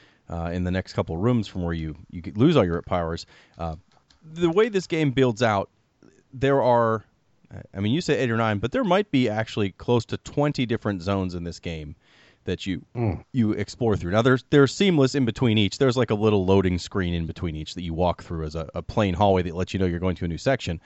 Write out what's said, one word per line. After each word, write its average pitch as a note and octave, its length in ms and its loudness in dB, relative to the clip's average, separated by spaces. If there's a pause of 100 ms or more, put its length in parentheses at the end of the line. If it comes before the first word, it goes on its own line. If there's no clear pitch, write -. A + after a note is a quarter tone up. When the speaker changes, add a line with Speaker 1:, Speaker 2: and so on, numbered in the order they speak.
(300)
Speaker 1:
uh, E2+ 240 -6
in F2+ 120 -2
the F2+ 60 -2
next F#2 220 -4
couple F2+ 220 -4
of E2 60 -6
rooms A#2 260 0
from F#2 160 -8
where E2+ 100 -4
you, D#2 220 -6 (160)
you E2+ 100 -12
get, F2 160 -12
lose D3 200 4
all G#2+ 80 6
your E2+ 160 -2
powers, E2+ 440 -4 (320)
uh, D#2+ 180 -8 (580)
the E3+ 160 0
way G#3+ 200 4
this G3 160 -2
game D#3 260 0
builds A#2+ 300 2
out, G#2 280 2 (640)
there C3+ 280 2
are, A2+ 420 2 (680)
I G2 60 -8
mean, G#2 140 0
you E3 80 0
say D3 160 0
eight B2 140 0
or A2+ 60 -2
nine, A2 220 0
but A2+ 120 -4
there C4 120 -2
might G3 280 0
be B2+ 160 2
actually G#2+ 440 -2
close A#2+ 340 -2
to - 120 -6
twenty C#3+ 480 -2
different G#2+ 360 -4
zones F#2 340 -2
in F2 80 -8
this E2+ 160 -10
game D#2 360 -10 (500)
that F2+ 200 -6
you F#2 200 -6 (100)
Speaker 2:
Mm. A2 380 -2
Speaker 1:
you A2+ 180 2
explore G#2 460 -2
through. F2 140 -6
Now, G#2+ 100 4
there's, B2+ 300 2
they're C#3+ 160 8
seamless D#3 480 2
in C#3 100 2
between A2 320 2
each. G#2 220 2
There's, B2 180 2
like, A#2+ 140 0
a G#2+ 40 2
little G#2 300 2
loading F#2 340 4
screen F2+ 340 -4
in E2+ 120 -2
between D#2 300 -6
each D#2 200 -10
that F2 60 -10
you E2+ 120 -6
walk E2+ 300 0
through D#2+ 220 -8
as D#2 100 -8
a, D#2+ 180 -8
a F2 80 -6
plain G2+ 340 0
hallway G2 260 4
that E2+ 140 -6
lets F2+ 180 -4
you F#2+ 60 -2
know F#2+ 60 0
you're E2+ 140 -2
going F2+ 160 -2
to F#2 100 -6
a - 40 -2
new D#2+ 80 -4
section. B2+ 480 -2